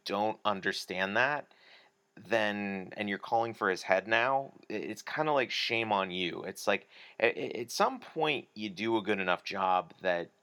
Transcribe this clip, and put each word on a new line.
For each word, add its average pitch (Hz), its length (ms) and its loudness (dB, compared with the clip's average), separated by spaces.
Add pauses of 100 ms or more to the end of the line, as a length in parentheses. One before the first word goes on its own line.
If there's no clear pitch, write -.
don't 104 400 -2
understand 95 760 -2
that, 139 280 0 (840)
then, 101 680 -2
and 104 120 -4
you're 98 80 -2
calling 117 380 -2
for 104 160 2
his 90 120 -2
head 95 260 2
now, 135 440 2 (160)
i-, - 60 -8
it's 107 280 -6
kinda 156 280 -2
like, 131 220 2
shame 113 400 0
on 95 180 2
you. 90 380 -2
It's - 180 -10
like, 101 220 2 (320)
a-, 117 60 6
a-, 117 340 -2
at 120 100 -8
some 247 300 0
point 151 540 -2
you 107 160 -6
do 110 260 0
a 107 60 0
good 98 180 2
enough 90 240 2
job 92 480 2 (100)
that, 87 280 0 (120)